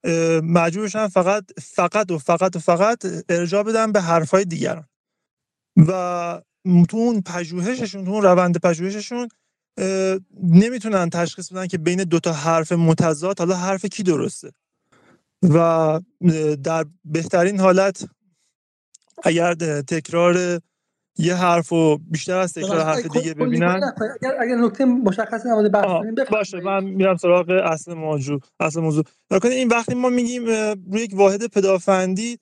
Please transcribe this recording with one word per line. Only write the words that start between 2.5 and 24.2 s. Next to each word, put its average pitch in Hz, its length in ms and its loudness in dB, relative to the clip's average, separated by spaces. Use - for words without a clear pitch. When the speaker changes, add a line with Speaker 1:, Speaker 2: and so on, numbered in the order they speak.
Speaker 1:
و 175 40 -6
فقط 196 460 2
ارجاع 175 340 0
بدن 220 280 0
به 202 100 2
حرف‌های 170 440 2
دیگران 165 400 -6
و 175 540 -4
تو 220 80 -6
اون 226 240 0
پژوهششون، 180 840 -8
تو 185 60 -6
اون 214 120 -2
روند 180 380 4
پژوهششون، 202 640 -4
اه، 190 400 -2
نمی‌تونن 190 680 4
تشخیص 170 420 -6
بدن 185 160 -8
که 180 100 -6
بین 180 260 0
دو 165 160 0
تا 165 140 -2
حرف 156 380 0
متضاد 165 680 2
حالا 185 160 0
حرف 185 300 -4
کی 202 180 -8
درسته - 480 -2
و، 160 140 6
اه، 165 440 2
در 160 300 -2
بهترین 175 540 0
حالت 190 460 4
اگر 170 300 2
تکرار 175 800 0
یه 175 180 0
حرف 170 380 2
و 160 240 4
بیشتر 160 400 -4
از 185 160 -2
تکرار 170 220 -4
Speaker 2:
ببخشید، 160 120 0
Speaker 1:
حرف 156 100 0
Speaker 2:
اگه 165 240 -2
Speaker 1:
دیگه 160 120 -6
Speaker 2:
کل-، 147 60 -12
کلی 165 80 0
Speaker 1:
ببینن. 175 320 0
Speaker 2:
کنید، 233 340 -4